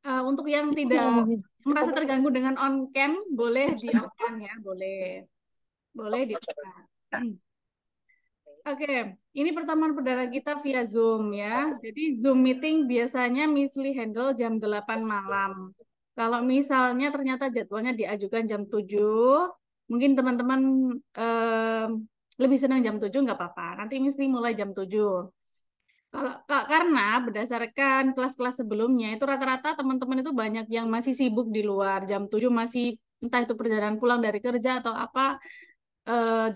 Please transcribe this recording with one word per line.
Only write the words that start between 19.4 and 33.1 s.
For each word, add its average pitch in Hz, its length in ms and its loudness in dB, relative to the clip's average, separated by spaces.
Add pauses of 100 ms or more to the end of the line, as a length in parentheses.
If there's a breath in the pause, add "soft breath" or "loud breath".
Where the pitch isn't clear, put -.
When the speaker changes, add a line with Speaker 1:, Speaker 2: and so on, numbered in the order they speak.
Speaker 1:
mungkin 262 300 4
teman-teman, 254 420 0 (560)
em, 226 720 0 (480)
lebih 262 240 4
senang 262 240 4
jam 214 160 0
tujuh, 220 240 0
nggak 226 140 -2
apa-apa. 175 460 -8
Nanti 262 180 -4
Miss 269 180 0
Lee 277 80 2
mulai 240 240 0
jam 202 240 -4
tujuh. 190 560 0 (760)
Kalau, 285 240 -6 (160)
ka-, 277 240 0
karena 262 480 4
berdasarkan 247 960 0
kelas-kelas 254 480 -2
sebelumnya, 220 480 0
itu 226 160 -2
rata-rata 269 480 -2
teman-teman 262 480 -2
itu 311 80 -4
banyak 220 400 -2
yang 233 160 0
masih 233 240 0
sibuk 240 400 0
di 214 80 0
luar. 196 480 0
Jam 202 240 -2
tujuh 226 160 2
masih, 240 480 0 (240)